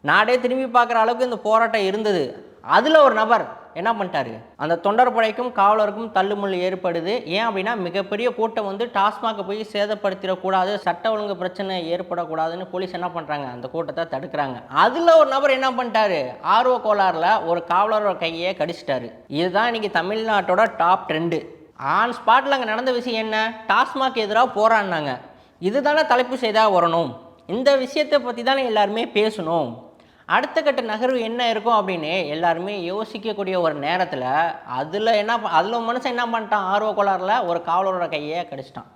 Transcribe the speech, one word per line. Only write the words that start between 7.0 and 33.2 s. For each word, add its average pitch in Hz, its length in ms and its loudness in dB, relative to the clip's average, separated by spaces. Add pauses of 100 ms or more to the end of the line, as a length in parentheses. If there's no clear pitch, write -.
ஏன் 196 240 -2
அப்படின்னா 208 280 -2
மிகப்பெரிய 202 580 -4
கூட்டம் 220 320 -2
வந்து 202 280 -6
டாஸ்மாக 208 520 -2
போய் 214 260 -8
சேதப்படுத்திடக்கூடாது, 190 1000 -2
சட்ட 180 360 -2
ஒழுங்கு 208 260 -4
பிரச்சனை 180 560 -6
ஏற்படக்கூடாதுன்னு 170 720 -4
போலீஸ் 185 280 -6
என்ன 175 180 -6
பண்றாங்க, 151 360 -6
அந்த 123 220 -10
கூட்டத்தை 165 360 -4
தடுக்கிறாங்க. 143 520 -4 (120)
அதுல 254 480 4
ஒரு 302 120 8
நபர் 277 220 2
என்ன 262 200 2
பண்ணிட்டாரு, 208 680 0
ஆர்வ 226 380 4
கோளாறுல 190 680 2
ஒரு 170 220 0
காவலரோட 208 480 2
கையை 170 380 -2
கடிச்சிட்டாரு. 147 580 -4 (160)
இதுதான் 185 460 0
இன்னைக்கு 202 260 0
தமிழ்நாட்டோட 208 680 2 (100)
டாப் 175 340 2
ட்ரெண்டு. 160 360 -2 (300)
ஆன் 185 360 0
ஸ்பாட்ல 269 440 2
அங்க 254 80 -4
நடந்த 233 280 -2
விஷயம் 240 300 -4
என்ன, 220 460 -4
டாஸ்மாக் 254 580 0
எதிராக 226 280 2
போராடினாங்க. 190 640 2 (400)
இதுதானே 285 480 0
தலைப்பு 247 320 0
செய்தா 214 340 2
வரணும், 170 440 2 (300)
இந்த 262 300 2
விஷயத்தை 285 420 0
பத்தி 240 240 -6
தானே 269 220 0
எல்லாருமே 214 400 0
பேசணும். 170 800 -2 (420)
அடுத்த 262 360 0
கட்ட 269 200 0
நகர்வு 233 380 -2
என்ன 233 300 -2
இருக்கும் 214 380 2
அப்படின்னு 170 400 -2
எல்லாருமே 170 600 -2
யோசிக்கக்கூடிய 202 720 -4